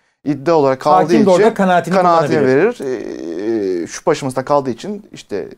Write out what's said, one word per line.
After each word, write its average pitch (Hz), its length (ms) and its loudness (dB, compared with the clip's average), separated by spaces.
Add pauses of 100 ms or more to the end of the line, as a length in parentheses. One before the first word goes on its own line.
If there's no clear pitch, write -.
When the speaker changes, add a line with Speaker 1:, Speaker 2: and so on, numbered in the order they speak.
(240)
Speaker 1:
İddia 139 300 0
olarak 135 260 2
kaldığı 180 240 4
Speaker 2:
Hakim 175 220 4
de 190 40 4
orada 180 160 4
Speaker 1:
için 220 80 2
Speaker 2:
kanaatini 180 400 0
Speaker 1:
kanaatini 170 420 2
Speaker 2:
kullanabilir. 131 200 2
Speaker 1:
verir. 104 1300 -4
E, 78 40 -8
şüphe - 240 -4
aşamasında 135 340 -4
kaldığı 139 260 0
için 202 420 -10
işte 95 460 -10